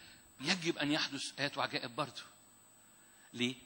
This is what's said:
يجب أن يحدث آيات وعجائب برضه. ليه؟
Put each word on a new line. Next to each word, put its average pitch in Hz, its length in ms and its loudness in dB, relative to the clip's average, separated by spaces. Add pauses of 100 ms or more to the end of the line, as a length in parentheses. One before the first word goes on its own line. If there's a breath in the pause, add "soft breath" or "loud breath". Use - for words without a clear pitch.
(400 loud breath)
يجب 165 380 2
أن 147 120 4
يحدث - 500 0
آيات 139 180 0
وعجائب 131 380 -2
برضه. - 260 -2 (1080 loud breath)
ليه؟ 123 220 2 (120)